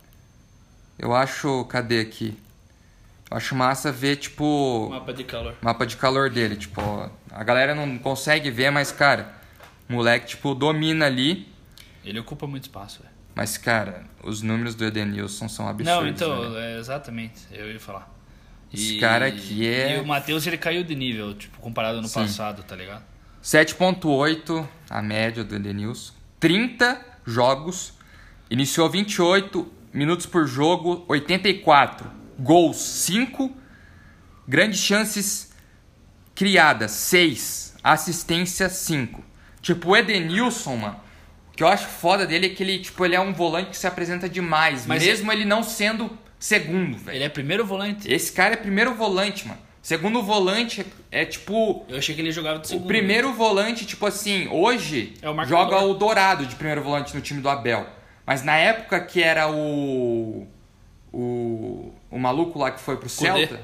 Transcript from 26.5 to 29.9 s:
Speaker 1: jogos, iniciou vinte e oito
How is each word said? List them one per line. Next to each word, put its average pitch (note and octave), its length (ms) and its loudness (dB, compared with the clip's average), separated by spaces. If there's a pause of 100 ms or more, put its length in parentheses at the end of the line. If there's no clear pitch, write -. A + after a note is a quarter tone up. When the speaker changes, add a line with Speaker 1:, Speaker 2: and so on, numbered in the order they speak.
Speaker 1:
jogos, C3+ 680 0 (560)
iniciou C#3 400 2
vinte G3+ 260 -2
e F#3 60 2
oito F#3+ 500 2 (220)